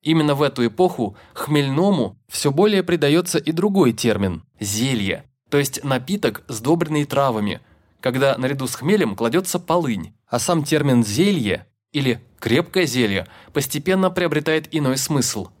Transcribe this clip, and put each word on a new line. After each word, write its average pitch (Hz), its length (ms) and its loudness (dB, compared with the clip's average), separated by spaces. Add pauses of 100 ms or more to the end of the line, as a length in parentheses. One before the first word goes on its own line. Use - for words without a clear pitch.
Именно 151 320 4
в 139 60 0
эту 139 240 2
эпоху 120 520 0 (160)
хмельному 147 840 0 (100)
всё - 240 -2
более 190 320 2
придаётся 170 560 2
и 151 120 -4
другой 175 420 2
термин — 95 500 0 (160)
зелье, 107 680 -2 (240)
то 147 80 2
есть 139 260 -2
напиток, 135 640 -2
сдобренный 151 580 0
травами, 113 560 -2 (380)
когда 131 380 0
наряду 131 300 -4
с - 80 -8
хмелем 143 400 0
кладётся 151 440 -2
полынь. 143 540 -2 (160)
А 120 100 -2
сам 165 240 0
термин 139 400 2
«зелье» 113 640 0 (260)
или 135 280 -2 (180)
«крепкое 165 460 0
зелье» 110 420 0 (260)
постепенно 185 560 0
приобретает 156 600 -2
иной 135 260 0
смысл. 123 500 -2 (140)